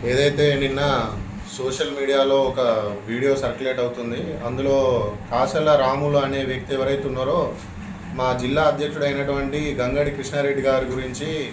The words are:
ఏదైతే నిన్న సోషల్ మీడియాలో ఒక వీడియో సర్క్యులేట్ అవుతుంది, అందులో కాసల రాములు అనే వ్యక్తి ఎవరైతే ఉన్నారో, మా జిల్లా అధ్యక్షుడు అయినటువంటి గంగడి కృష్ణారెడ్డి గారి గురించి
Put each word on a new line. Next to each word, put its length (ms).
ఏదైతే 280
నిన్న 220
సోషల్ 420
మీడియాలో 400
ఒక 100
వీడియో 320
సర్క్యులేట్ 420
అవుతుంది, 380
అందులో 300
కాసల 400
రాములు 440
అనే 140
వ్యక్తి 260
ఎవరైతే 340
ఉన్నారో, 300
మా 100
జిల్లా 280
అధ్యక్షుడు 380
అయినటువంటి 520
గంగడి 380
కృష్ణారెడ్డి 500
గారి 240
గురించి 360